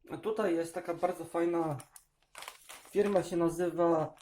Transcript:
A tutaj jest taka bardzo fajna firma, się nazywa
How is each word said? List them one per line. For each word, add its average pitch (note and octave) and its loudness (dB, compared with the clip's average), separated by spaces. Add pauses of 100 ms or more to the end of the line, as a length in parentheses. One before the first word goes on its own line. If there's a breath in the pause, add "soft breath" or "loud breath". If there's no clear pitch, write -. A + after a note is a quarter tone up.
(100)
A D3 -6
tutaj G#3+ 0
jest E3 -2
taka F3 -4
bardzo F3+ -2
fajna E3+ 0 (1120)
firma, G3 2
się F3 -4
nazywa E3 2